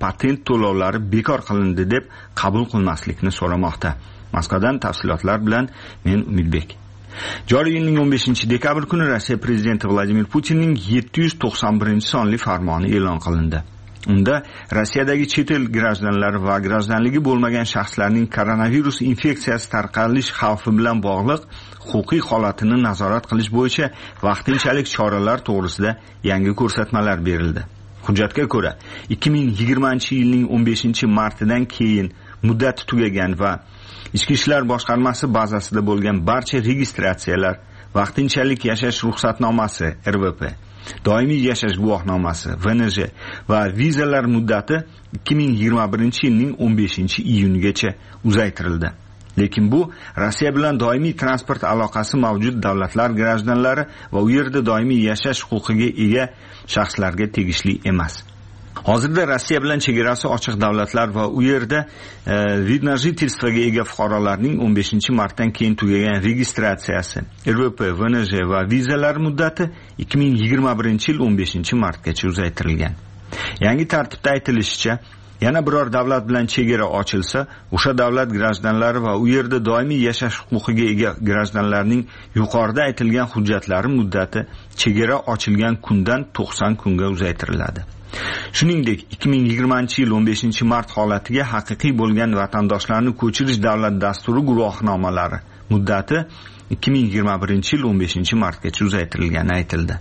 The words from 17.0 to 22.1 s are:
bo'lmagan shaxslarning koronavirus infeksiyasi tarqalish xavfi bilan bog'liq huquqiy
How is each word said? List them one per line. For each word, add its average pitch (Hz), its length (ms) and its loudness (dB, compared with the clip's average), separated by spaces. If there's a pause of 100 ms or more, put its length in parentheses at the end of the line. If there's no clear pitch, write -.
bo'lmagan 120 460 2
shaxslarning 110 520 0 (100)
koronavirus 117 600 2 (120)
infeksiyasi 123 640 -2
tarqalish 113 640 0
xavfi 107 400 0
bilan 113 280 2
bog'liq 101 360 0 (480)
huquqiy 127 380 0